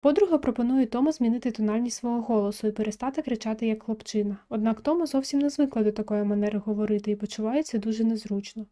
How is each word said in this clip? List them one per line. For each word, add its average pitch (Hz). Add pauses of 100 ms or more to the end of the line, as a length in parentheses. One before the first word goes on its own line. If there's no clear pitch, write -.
Подруга 330
пропонує 254
Тому 262
змінити 240
тональність 220
свого 240
голосу 214
і 208
перестати 220
кричати 220
як 214
хлопчина. 208 (120)
Однак 220
Тома 330
зовсім 269
не 285
звикла 269
до 208
такої 208
манери 208
говорити 208
і 202
почувається 220
дуже 220
незручно. 214